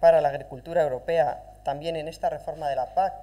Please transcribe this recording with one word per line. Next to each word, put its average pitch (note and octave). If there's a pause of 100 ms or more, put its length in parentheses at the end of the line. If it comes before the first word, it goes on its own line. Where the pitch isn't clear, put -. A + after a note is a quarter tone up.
para E3
la C#3+
agricultura D3+
europea, C#3+ (200)
también D3
en D#3
esta E3
reforma D3+
de C3+
la B2+
pac, F#3 (100)